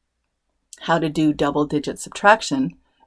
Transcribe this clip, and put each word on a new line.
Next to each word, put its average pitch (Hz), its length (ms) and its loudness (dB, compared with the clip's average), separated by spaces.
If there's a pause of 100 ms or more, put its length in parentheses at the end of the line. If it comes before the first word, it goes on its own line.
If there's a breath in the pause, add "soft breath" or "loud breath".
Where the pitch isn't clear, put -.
(800)
How 165 180 0
to 160 100 -2
do 156 240 2
double-digit 147 640 -2
subtraction 175 800 0 (300)